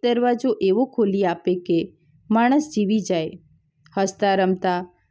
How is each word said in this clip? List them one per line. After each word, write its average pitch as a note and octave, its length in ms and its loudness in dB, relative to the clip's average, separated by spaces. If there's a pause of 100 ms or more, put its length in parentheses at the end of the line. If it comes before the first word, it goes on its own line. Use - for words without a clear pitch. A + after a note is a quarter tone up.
દરવાજો A#3+ 580 0
એવો G3 240 2
ખોલી G3+ 380 0
આપે F3+ 320 -2
કે E3+ 380 -4 (380)
માણસ B3+ 440 2
જીવી G#3 240 2
જાય. E3+ 320 -4 (680)
હસતા G3 380 0
રમતા, F#3 580 -2 (180)